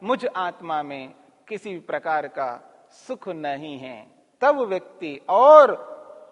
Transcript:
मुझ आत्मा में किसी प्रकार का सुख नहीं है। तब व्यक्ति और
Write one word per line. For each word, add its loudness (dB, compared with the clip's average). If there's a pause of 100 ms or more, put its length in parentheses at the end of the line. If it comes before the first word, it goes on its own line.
मुझ -4
आत्मा -6
में -14 (320)
किसी -12
प्रकार -6
का -8 (460)
सुख -12
नहीं -10
है। -18 (280)
तब 2
व्यक्ति -8
और 6 (380)